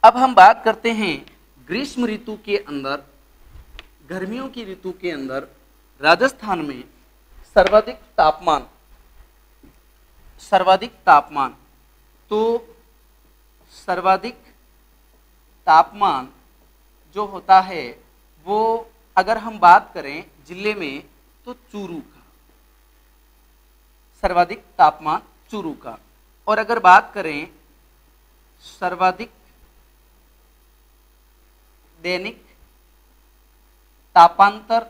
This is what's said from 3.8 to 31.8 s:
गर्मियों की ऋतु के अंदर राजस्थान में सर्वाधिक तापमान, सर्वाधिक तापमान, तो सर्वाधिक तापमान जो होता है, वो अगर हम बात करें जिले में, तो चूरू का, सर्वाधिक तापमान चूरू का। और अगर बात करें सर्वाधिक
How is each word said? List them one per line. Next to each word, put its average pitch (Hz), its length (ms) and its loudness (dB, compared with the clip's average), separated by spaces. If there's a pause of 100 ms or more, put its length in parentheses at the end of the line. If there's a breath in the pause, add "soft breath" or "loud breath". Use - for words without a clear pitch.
गर्मियों 196 400 -10
की 240 160 -16
ऋतु 185 280 -14 (100)
के 175 80 -6
अंदर 139 360 -10 (540)
राजस्थान 190 580 0
में 139 240 -10 (760)
सर्वाधिक 214 400 2 (200)
तापमान, 156 500 0 (1800)
सर्वाधिक 190 500 0 (140)
तापमान, 147 480 2 (760)
तो 226 360 -4 (1200)
सर्वाधिक 190 480 -2 (1300)
तापमान 156 640 2 (880)
जो 208 100 -6
होता 190 340 2
है, 185 240 -10 (640)
वो 202 120 -4 (580)
अगर 190 220 0
हम 214 200 -12
बात 175 360 6
करें 147 300 -12 (220)
जिले 202 280 -6
में, 156 280 -12 (440)
तो 247 60 -16 (200)
चूरू 185 280 -12
का, - 220 -20 (2000)
सर्वाधिक 175 420 -2 (140)
तापमान 156 440 0 (280)
चूरू 180 240 -10
का। 117 240 -18 (500)
और 214 100 0
अगर 220 200 -4
बात 190 360 6
करें 160 340 -10 (1160)
सर्वाधिक 180 680 -4 (2750)